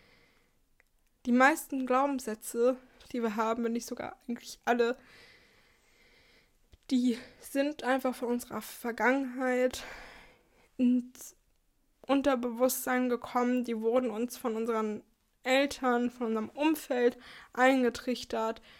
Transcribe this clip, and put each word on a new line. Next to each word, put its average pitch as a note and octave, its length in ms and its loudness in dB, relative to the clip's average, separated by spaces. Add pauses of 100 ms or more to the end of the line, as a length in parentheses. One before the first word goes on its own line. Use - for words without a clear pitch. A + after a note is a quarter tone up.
(1300)
die A#3+ 60 0
meisten C4 560 4
Glaubenssätze, B3+ 880 0 (340)
die A#3+ 100 -4
wir G#3+ 140 -2
haben, A#3 280 0
wenn A#3 100 -2
nicht A#3 140 -6
sogar - 300 -10 (100)
eigentlich - 380 -10
alle, A#3+ 320 2 (1900)
die B3 260 2 (220)
sind C#4+ 440 -2
einfach B3+ 300 0
von B3 140 -6
unserer A#3+ 340 -4
Vergangenheit B3+ 1200 -2 (920)
ins B3 580 0 (680)
Unterbewusstsein B3+ 1040 0
gekommen, B3 540 0
die A#3 160 -4
wurden A#3 300 2
uns A3+ 280 -6
von A3+ 180 -4
unseren A3 460 -2 (420)
Eltern, B3+ 680 2
von A#3+ 160 -6
unserem A3 220 -2
Umfeld C4+ 680 0 (360)
eingetrichtert. A#3+ 1080 0 (180)